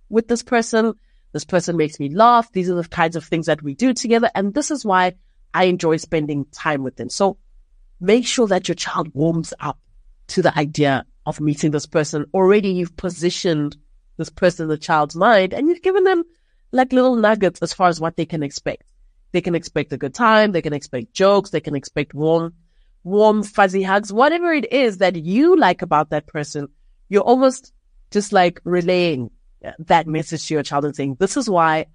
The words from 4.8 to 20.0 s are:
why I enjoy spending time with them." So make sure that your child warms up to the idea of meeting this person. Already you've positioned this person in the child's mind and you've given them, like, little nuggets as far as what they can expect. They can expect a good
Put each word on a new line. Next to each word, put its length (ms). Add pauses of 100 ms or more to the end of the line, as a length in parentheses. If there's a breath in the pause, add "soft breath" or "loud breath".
why 300 (380)
I 120
enjoy 320
spending 480
time 360
with 140
them." 140
So 280 (640)
make 260
sure 220
that 220
your 60
child 380
warms 460
up 180 (500)
to 140
the 160
idea 480 (200)
of 140
meeting 320
this 140
person. 480
Already 360
you've 280
positioned 800 (400)
this 120
person 340
in 60
the 80
child's 380
mind 380
and 140
you've 140
given 220
them, 200 (480)
like, 200
little 240
nuggets 460
as 120
far 140
as 120
what 180
they 80
can 180
expect. 400 (480)
They 100
can 140
expect 380
a 40
good 160